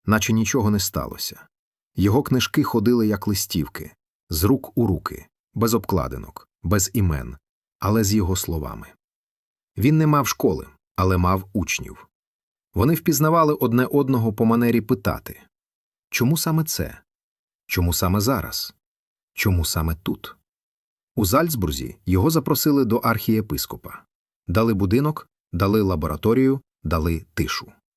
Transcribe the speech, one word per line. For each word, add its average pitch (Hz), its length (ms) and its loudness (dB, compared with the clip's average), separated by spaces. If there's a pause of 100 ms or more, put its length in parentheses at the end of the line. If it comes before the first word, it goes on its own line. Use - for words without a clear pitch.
наче 107 280 2
нічого 110 360 0
не 104 100 2
сталося. - 680 -8 (480)
Його 104 280 2
книжки 131 400 0
ходили 113 440 2
як 104 200 -2
листівки, 87 640 -4 (380)
з 78 140 -2
рук 131 340 0
у 117 100 2
руки, - 400 -4 (260)
без 110 200 0
обкладинок, 67 760 -4 (140)
без 95 300 0
імен, 73 440 -2 (420)
але 107 240 0
з 98 100 0
його 92 220 0
словами. 73 520 -8 (920)
Він 143 200 4
не 156 100 4
мав 147 200 2
школи, - 400 -2 (280)
але 92 220 2
мав 92 360 0
учнів. - 540 -6 (680)
Вони 135 200 2
впізнавали 156 600 2
одне 123 320 2
одного 127 480 0
по 113 120 0
манері 117 360 4
питати: - 600 -4 (680)
"Чому 139 280 0
саме 160 260 0
це? - 380 -6 (680)
Чому 85 260 0
саме 95 260 0
зараз? - 560 -4 (580)
Чому 90 320 0
саме 82 300 -2
тут?" - 400 -10 (800)
У 107 100 2
Зальцбурзі 92 800 -2
його 95 240 2
запросили 143 560 2
до 113 120 2
архієпископа. - 1040 -4 (440)
Дали 110 260 2
будинок, 113 560 0 (240)
дали 98 280 2
лабораторію, 107 800 0 (220)
дали 82 500 -2
тишу. - 380 -6 (260)